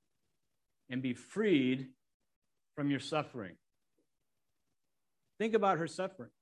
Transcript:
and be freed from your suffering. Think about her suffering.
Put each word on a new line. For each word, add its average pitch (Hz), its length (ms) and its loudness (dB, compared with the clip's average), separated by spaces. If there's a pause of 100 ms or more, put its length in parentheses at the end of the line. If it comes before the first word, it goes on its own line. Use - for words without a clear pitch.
(880)
and 127 140 -4
be 127 100 -2
freed 135 800 2 (840)
from 143 140 0
your 135 100 0
suffering. 120 560 -6 (1800)
Think 220 160 0
about 196 240 4
her 165 100 -2
suffering. - 420 -8 (120)